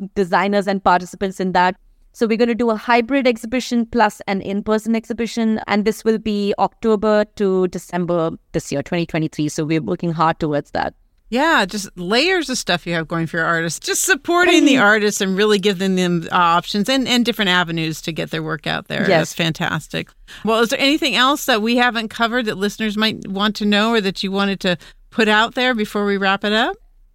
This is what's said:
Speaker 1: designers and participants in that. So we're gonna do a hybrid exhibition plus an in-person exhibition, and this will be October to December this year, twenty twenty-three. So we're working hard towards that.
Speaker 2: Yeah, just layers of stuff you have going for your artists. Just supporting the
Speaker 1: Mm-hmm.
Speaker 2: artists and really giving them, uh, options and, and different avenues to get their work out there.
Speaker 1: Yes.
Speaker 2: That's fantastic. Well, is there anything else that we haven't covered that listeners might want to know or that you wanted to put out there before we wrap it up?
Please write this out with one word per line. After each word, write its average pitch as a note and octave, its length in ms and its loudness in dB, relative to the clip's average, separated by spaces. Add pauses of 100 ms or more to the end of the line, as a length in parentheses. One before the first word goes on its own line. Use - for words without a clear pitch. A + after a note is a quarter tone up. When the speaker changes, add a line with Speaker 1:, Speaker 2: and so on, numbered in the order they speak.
(160)
Speaker 1:
designers G3 520 2
and G3 160 -2
participants F#3 560 0
in F#3 140 -2
that. F3+ 220 4 (380)
So A#3 140 0
we're A3 100 2
gonna A#3 180 2
do A#3 160 0
a G#3+ 40 0
hybrid B3 520 2
exhibition A#3+ 580 -2
plus G#3+ 420 0
an G3 140 -2
in-person G#3+ 540 -2
exhibition, A3+ 720 -2
and G#3 180 2
this G#3+ 180 -2
will A3 140 2
be G#3 420 -2
October G#3+ 640 2 (120)
to F#3+ 340 2
December F3 640 -2 (200)
this - 200 -4
year, C#3 120 -2
twenty E3+ 220 -2
twenty-three. D#3 440 -2
So D#3+ 140 -4
we're D#3 180 0
working E3+ 300 -4
hard D#3+ 280 0
towards D3 320 -2
that. - 220 -4 (360)
Speaker 2:
Yeah, C4+ 360 2
just G3 220 -8 (100)
layers C4 520 0
of B3+ 80 -2
stuff - 280 -2
you E3+ 100 -4
have D#3+ 120 -4
going E3 200 -4
for E3+ 100 -6
your E3 80 0
artists. E3 340 -2
Just - 240 -4
supporting F4 640 4
the C4+ 80 6
Speaker 1:
Mm-hmm. G3+ 100 4
Speaker 2:
artists G#3 380 2
and F#3+ 160 0
really G#3 220 4
giving F#3+ 360 0
them, F3 340 0
uh, - 60 -2
options F3 540 2
and, C4 180 0
and A#3+ 160 2
different A3 240 0
avenues E3+ 540 0
to E3+ 100 -8
get D#3+ 200 -6
their D#3+ 120 -4
work D#3 240 -6
out D#3 220 -4
there. D3 180 -2
Speaker 1:
Yes. - 0 -
Speaker 2:
That's E3 260 2
fantastic. D#3+ 760 -4 (340)
Well, A3 160 2
is A#3 120 2
there C4+ 100 -2
anything C#4 340 0
else C4 300 2
that A#3 160 2
we A#3 160 2
haven't A#3 320 0
covered A#3 380 -2
that F#3 100 -4
listeners G3+ 400 -4
might G#3+ 320 -2
want G3+ 260 -2
to G#3 100 -4
know G#3 260 2
or A3+ 100 2
that F#3+ 200 -4
you G3 80 -4
wanted G3 300 -2
to F3+ 160 0 (340)
put A3 200 0
out G#3+ 260 2
there B3+ 180 0
before G#3+ 320 -2
we G3+ 120 0
wrap G3 260 0
it G#3 80 0
up? C4 240 0 (400)